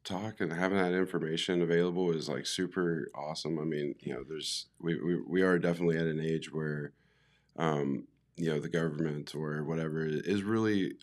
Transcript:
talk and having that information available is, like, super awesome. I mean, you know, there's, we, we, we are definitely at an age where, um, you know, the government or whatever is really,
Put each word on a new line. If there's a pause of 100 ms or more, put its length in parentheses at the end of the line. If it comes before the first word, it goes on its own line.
talk
and
having
that
information
available
is,
like,
super
awesome.
I
mean,
you
know,
there's, (120)
we,
we,
we
are
definitely
at
an
age
where, (640)
um, (300)
you
know,
the
government
or
whatever
is
really,